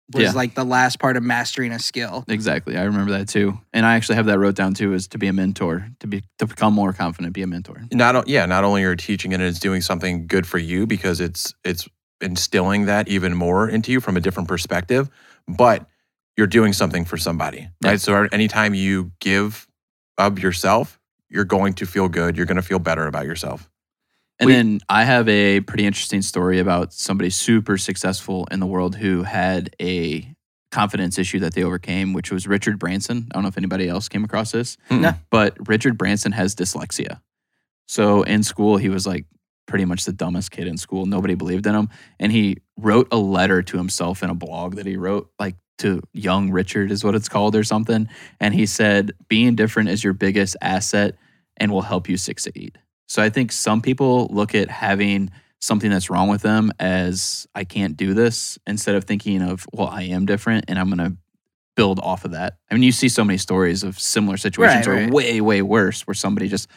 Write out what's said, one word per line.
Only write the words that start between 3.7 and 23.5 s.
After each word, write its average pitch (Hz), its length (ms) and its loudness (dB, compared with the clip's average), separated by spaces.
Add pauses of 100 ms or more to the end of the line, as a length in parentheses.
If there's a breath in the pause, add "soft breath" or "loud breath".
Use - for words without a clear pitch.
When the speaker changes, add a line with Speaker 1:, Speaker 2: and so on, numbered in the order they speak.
Speaker 2:
And 113 120 2
I 117 100 6
actually 113 220 0
have 110 100 2
that 101 120 4
wrote 98 160 2
down 98 180 0
too, 98 200 -2
is 92 160 -4
to - 80 -10
be 98 100 -2
a 95 60 0
mentor, 95 540 -2 (140)
to 110 60 -10
be, 101 160 -6 (160)
to 107 80 0
become 110 260 2
more 101 200 2
confident, 85 400 -6
be 95 100 -8
a 92 40 -4
mentor. 90 340 -10 (120)
Speaker 3:
Not 120 220 4
o-, 123 120 2
yeah, 127 180 2
not 90 200 2
only 101 180 4
are 92 80 2
you 87 60 0
teaching 92 340 -4
it, 92 100 0
it's 87 180 -2
doing 95 220 -2
something 87 460 -4
good 87 180 2
for 90 140 -4
you 90 260 -2
because 92 360 -2
it's, 85 420 -6
it's 87 240 -6 (340)
instilling 95 640 0
that 101 220 2
even 92 280 0
more 90 320 2
into 110 240 -2
you 127 80 2
from 98 160 -2
a 87 60 0
different 92 260 -2
perspective, 92 640 -2 (380 soft breath)
but 85 400 4 (500)
you're 107 100 6
doing 107 240 6
something 92 320 0
for 85 140 -6
somebody, 82 500 -6 (160)
right? 98 100 4
Speaker 2:
Yeah. 104 40 2
Speaker 3:
So 101 340 2
anytime 107 440 2
you 95 440 0
give 101 480 0 (520)
of 101 200 4
yourself, 95 600 0 (300)
you're 101 160 -2
going 98 280 2
to 98 140 -6
feel 95 200 0
good. 85 300 0
You're 85 80 0
gonna 90 160 0
feel 92 180 -2
better 80 280 -2
about 76 180 -4
yourself. 78 440 -10 (720)